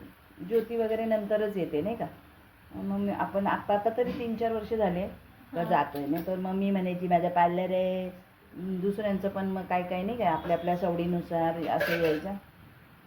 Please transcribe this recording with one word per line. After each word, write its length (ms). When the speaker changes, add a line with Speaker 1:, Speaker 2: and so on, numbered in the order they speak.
Speaker 1:
ज्योती 280
वगैरे 280
नंतरच 520
येते 260
नाही 140
का. 100
मग 80
मी, 300
आपण 340
आता, 280
आता 220
तरी 160
तीन 240
चार 160
वर्ष 220
झाले 340
का 60
Speaker 2:
हां. 40
Speaker 1:
जातोय. 420
नाही 200
तर 100
मग 140
मी 200
म्हणायची 380
माझा 200
पार्लर 340
आहे, 480
दुसऱ्यांचं 760
पण 180
मग 160
काय 200
काय 200
नाही 160
काय 80
आपल्या 300
आपल्या 200
सवडीनुसार 920
असं 360
यायचं. 300